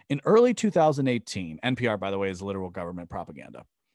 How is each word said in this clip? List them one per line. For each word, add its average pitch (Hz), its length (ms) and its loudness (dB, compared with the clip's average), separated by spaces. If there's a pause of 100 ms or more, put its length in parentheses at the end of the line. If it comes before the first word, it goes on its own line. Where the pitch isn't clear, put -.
In 143 160 -2
early 233 300 6
two 214 160 0
thousand 151 380 4
eighteen, 98 540 -4
N 127 140 0
P 120 120 0
R, 107 80 0
by 98 140 -4
the 98 80 -2
way, 98 120 -2
is 90 100 -8
literal 98 300 -6
government 87 400 -10
propaganda. 71 540 -14 (300)